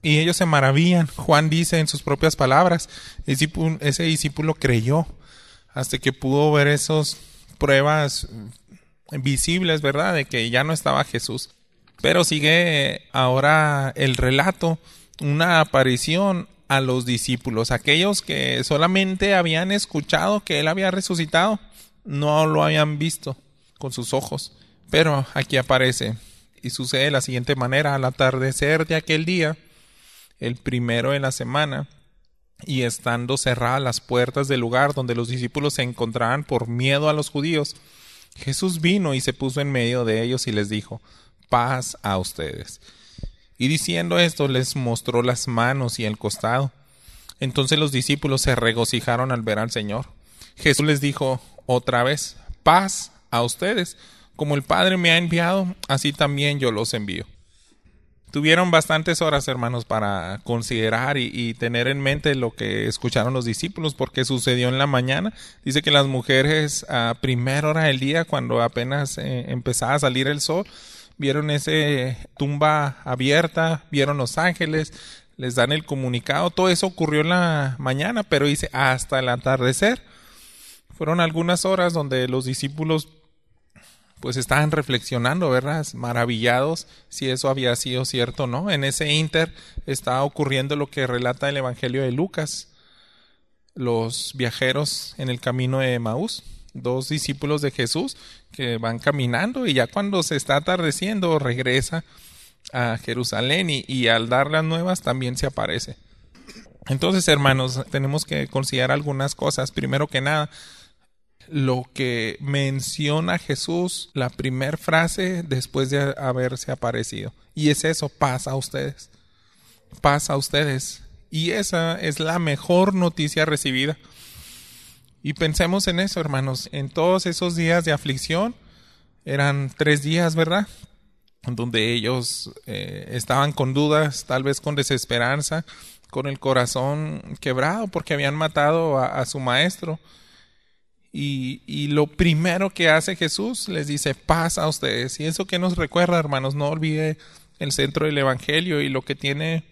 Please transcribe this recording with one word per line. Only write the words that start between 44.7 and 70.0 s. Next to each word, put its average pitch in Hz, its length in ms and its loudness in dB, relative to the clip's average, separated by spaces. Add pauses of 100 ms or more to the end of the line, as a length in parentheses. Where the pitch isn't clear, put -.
mostró 120 460 0
las 123 260 0
manos 120 500 0
y 117 60 -4
el 107 120 -2
costado. 120 540 -2 (720)
Entonces 139 360 0
los 151 140 2
discípulos 135 520 0
se 131 120 2
regocijaron 117 800 0
al 117 100 -2
ver 107 160 0
al 113 140 -4
Señor. 107 340 -4 (480)
Jesús 147 320 2
les 147 140 2
dijo 135 400 -2 (260)
otra 123 380 2
vez, 143 320 -2 (260)
'Paz 185 480 4 (200)
a 117 120 2
ustedes. 180 540 -2 (400)
Como 147 180 0
el 143 80 0
Padre 185 340 0
me 175 140 2
ha 165 80 4
enviado, 175 560 0 (140)
así 139 240 0
también 143 480 0
yo 123 100 2
los 110 240 -2
envío.'" 101 320 -6 (1040)
Tuvieron 160 400 4
bastantes 160 520 2
horas, 147 260 2
hermanos, 120 380 -2
para 101 580 -2
considerar 117 720 0
y, 123 160 -2
y 117 220 -4
tener 120 340 -2
en 139 120 -2
mente 143 340 0
lo 123 160 -2
que 107 360 -4
escucharon 117 460 -2
los 123 140 -2
discípulos, 151 480 -4
porque 131 320 -2
sucedió 123 420 0
en 131 100 -2
la 139 80 2
mañana. 139 460 0 (320)
Dice 139 160 0
que 151 100 -2
las 143 160 6
mujeres 139 840 2
a 117 320 0
primera 131 480 0
hora 160 140 2
del 135 140 2
día, 151 280 0
cuando 120 360 0
apenas, 135 540 -2
eh, 131 320 -4
empezaba 127 460 0
a 147 40 2
salir 131 300 0